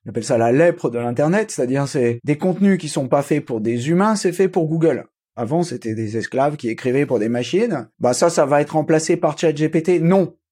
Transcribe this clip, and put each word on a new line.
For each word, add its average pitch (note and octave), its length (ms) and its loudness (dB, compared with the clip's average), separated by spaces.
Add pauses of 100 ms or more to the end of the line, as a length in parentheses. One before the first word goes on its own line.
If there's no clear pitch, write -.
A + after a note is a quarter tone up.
J'appelle G#2+ 180 -6
ça B2 140 0
la A2+ 140 2
lèpre E3 400 2
de A#2+ 80 -4
l'Internet, D3 500 0
c'est-à-dire C3+ 380 -2
c'est A#2+ 360 0
des D3 140 -2
contenus F#3 400 2
qui D3+ 120 -8
sont C3+ 180 -4
pas C#3+ 160 2
faits D3 200 -2
pour A#2 160 -6
des A#2+ 300 -2
humains, G3+ 260 2
c'est F#3 180 -2
fait F#3+ 160 0
pour E3+ 180 0
Google. D#3+ 400 0 (280)
Avant, C3+ 280 -2
c'était A#2+ 320 -6
des A2 200 -4
esclaves C3+ 420 -2
qui A#2 120 -6
écrivaient C3 380 0
pour C3 100 0
des G#2 100 -2
machines. C3 720 -2
Bah B2 160 2
ça, E3+ 160 4
ça D#3+ 160 2
va D3 160 4
être D3+ 140 -4
remplacé D#3+ 420 2
par D#3 180 -2
Chat D#3 200 0
G D3+ 120 0
P D#3+ 140 -2
T. F3 180 2
Non. F3 360 2 (160)